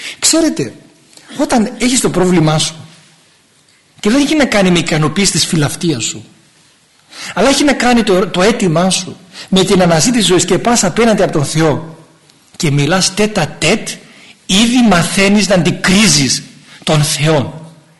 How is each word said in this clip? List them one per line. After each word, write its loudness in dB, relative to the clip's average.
Ξέρετε, -2
όταν 0
έχεις 0
το 0
πρόβλημά 2
σου -4
και 0
δεν 2
έχει 0
να 0
κάνει 2
με 2
ικανοποίηση -2
της -2
φιλαυτίας -2
σου, -10
αλλά 2
έχει 2
να 4
κάνει 2
το, 2
το -2
αίτημά 0
σου -6
με 2
την 2
αναζήτηση 2
ζωής 2
και 0
πας 0
απέναντι 2
από 0
τον 0
Θεό -2
και -2
μιλάς 0
τέτα -2
τέτ, -2
ήδη 2
μαθαίνεις 2
να 2
αντικρίζεις 2
τον 2
Θεό. -2